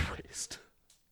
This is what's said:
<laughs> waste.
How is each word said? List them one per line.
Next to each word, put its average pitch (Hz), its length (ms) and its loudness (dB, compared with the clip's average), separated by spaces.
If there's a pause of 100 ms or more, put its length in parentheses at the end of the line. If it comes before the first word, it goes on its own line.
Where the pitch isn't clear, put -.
(120)
<laughs> - 20 -
waste. - 460 -4 (520)